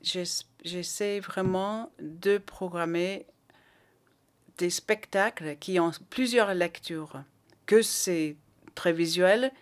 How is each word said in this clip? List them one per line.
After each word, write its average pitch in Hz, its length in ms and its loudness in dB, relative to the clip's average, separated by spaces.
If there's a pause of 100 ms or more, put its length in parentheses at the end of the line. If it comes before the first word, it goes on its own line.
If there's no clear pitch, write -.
j'ess-, - 440 -4 (180)
j'essaie 180 560 -6
vraiment 196 800 -2
de 175 380 0
programmer 175 880 -4 (1300)
des 175 120 0
spectacles 196 880 -2
qui 185 220 0
ont 165 100 2 (180)
plusieurs 233 440 2
lectures, 165 680 -6 (420)
que 220 160 8
c'est 160 560 -2 (360)
très 175 200 2
visuel, 180 580 4 (100)